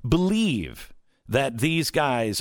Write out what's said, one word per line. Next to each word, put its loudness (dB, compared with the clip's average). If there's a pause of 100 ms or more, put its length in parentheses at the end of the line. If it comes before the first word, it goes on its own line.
Believe 0 (340)
that -2
these 0
guys 0